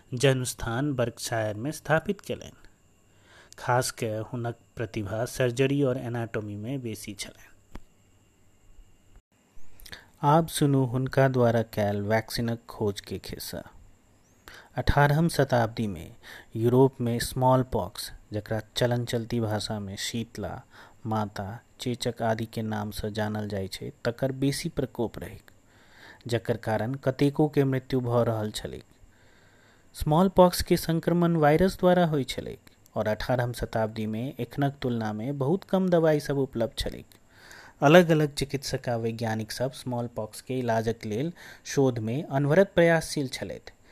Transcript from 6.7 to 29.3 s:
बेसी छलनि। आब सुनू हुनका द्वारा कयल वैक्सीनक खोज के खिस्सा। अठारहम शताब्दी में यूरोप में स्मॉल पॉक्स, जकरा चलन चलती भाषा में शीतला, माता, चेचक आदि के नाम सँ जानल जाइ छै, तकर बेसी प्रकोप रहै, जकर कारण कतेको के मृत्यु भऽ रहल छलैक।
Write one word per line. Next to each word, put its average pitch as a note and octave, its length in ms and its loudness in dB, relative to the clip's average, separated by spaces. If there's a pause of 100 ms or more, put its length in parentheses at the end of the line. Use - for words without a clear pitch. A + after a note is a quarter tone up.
बेसी G#2+ 320 -10
छलनि। - 640 -16 (2500)
आब D#3 260 6
सुनू C#3 360 2
हुनका C3 440 2
द्वारा A#2 340 4
कयल G#2 400 -2
वैक्सीनक A2+ 640 -2
खोज G2+ 320 -4
के - 180 -8
खिस्सा। - 440 -12 (1120)
अठारहम D3 520 4
शताब्दी A#2 580 2
में E2+ 300 -8 (400)
यूरोप B2 440 4
में A#2 180 0
स्मॉल B2+ 440 2
पॉक्स, G#2 480 -6 (220)
जकरा G#2+ 280 -4 (160)
चलन A#2+ 280 0
चलती A#2 360 -4
भाषा G#2+ 400 -2
में G2 160 -8
शीतला, - 540 -6 (560)
माता, G#2+ 540 -4 (200)
चेचक A#2+ 420 -4
आदि A2+ 240 0
के - 160 -8
नाम G#2+ 280 -4
सँ G#2 200 -6
जानल G#2+ 380 -4
जाइ F#2+ 200 -6
छै, - 240 -10 (120)
तकर C3 280 -2
बेसी C#3 360 -2
प्रकोप B2 500 -4
रहै, - 200 -12 (880)
जकर A#2 300 -2
कारण A2 380 -2
कतेको C#3+ 540 2
के C#3+ 160 2
मृत्यु C3 360 0
भऽ A#2+ 240 2
रहल A2 260 -2
छलैक। - 340 -10 (1120)